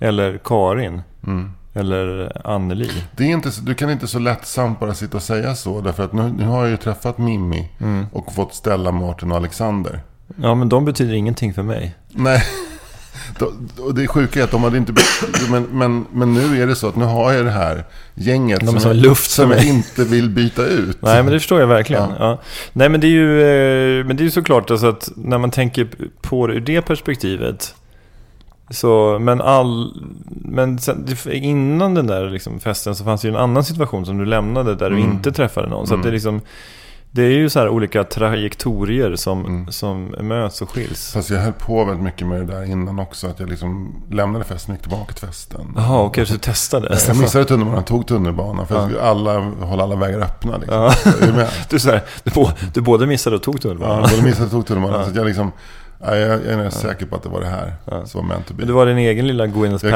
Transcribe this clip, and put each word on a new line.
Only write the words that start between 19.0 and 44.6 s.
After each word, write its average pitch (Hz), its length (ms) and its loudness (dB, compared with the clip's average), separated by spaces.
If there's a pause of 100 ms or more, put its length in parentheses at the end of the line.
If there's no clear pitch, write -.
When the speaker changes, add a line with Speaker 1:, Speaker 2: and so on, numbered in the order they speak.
Speaker 1:
luft 135 280 6
Speaker 2:
som 135 180 4
Speaker 1:
för 123 80 6
Speaker 2:
jag 120 80 6
Speaker 1:
mig. 147 120 4
Speaker 2:
inte 120 280 0
vill 120 260 2
byta 117 360 2
ut. 101 360 0
Speaker 1:
Nej, 113 200 6
men 139 100 4
det 156 80 4
förstår 175 200 4
jag 127 60 6
verkligen. 113 440 4
Speaker 2:
Ja. 98 80 -8
Speaker 1:
Ja. 113 200 0 (340)
Nej, 135 160 6
men 156 120 4
det 156 60 4
är - 20 6
ju, 156 340 6 (580)
eh, 131 60 -2
men 131 100 -2
det 147 60 0
är - 20 4
ju 165 60 2
såklart 139 400 2
alltså 117 180 2
att 107 280 -2
när 123 220 -2
man 120 120 0
tänker 123 380 0 (340)
på 123 240 0
det 113 80 0
ur 120 60 -2
det 156 220 0
perspektivet 104 920 -4 (960)
så, 107 500 4
men 123 200 2
all, 123 640 2 (260)
men 127 500 -2
sen, 135 280 -4 (180)
det, 143 120 -6
innan 147 580 0
den 151 120 2
där 95 240 -2
liksom 110 300 -8
festen 104 340 -4
så 101 100 -8
fanns 107 180 0
det 113 60 -2
ju 107 60 -2
en 113 60 0
annan 127 240 2
situation 156 420 -4
som 196 120 -4
du 101 60 -2
lämnade 110 500 0
där 95 160 -2
du 98 60 0
Speaker 2:
Mm. 110 140 2
Speaker 1:
inte 104 220 -2
träffade 110 360 -2
någon. - 180 -6
Så - 80 0
att - 20 2
Speaker 2:
Mm. 92 80 -2
Speaker 1:
det 113 60 -2
är - 20 -2
liksom, 107 280 -2 (680)
det 123 120 0
är 123 80 6
ju 147 200 4
så 151 80 0
här 113 100 4
olika 107 360 0
trajektorier 107 1120 -2
som, 92 300 -2
Speaker 2:
Mm. 90 260 -6
Speaker 1:
som 95 320 -6 (160)
möts 110 420 -4
och 92 80 -10
skiljs. - 420 -8
Speaker 2:
Fast 101 180 -4
jag 98 100 0
höll 107 120 0
på 113 320 0
väldigt 95 200 -2
mycket 87 220 -6
med 90 140 -4
det 90 40 -6 (100)
där 95 160 -10
innan 92 280 -4
också. - 280 -8
Att 90 140 -8
jag 90 100 -8
liksom 90 440 -8 (160)
lämnade 104 340 -2
festen - 280 -10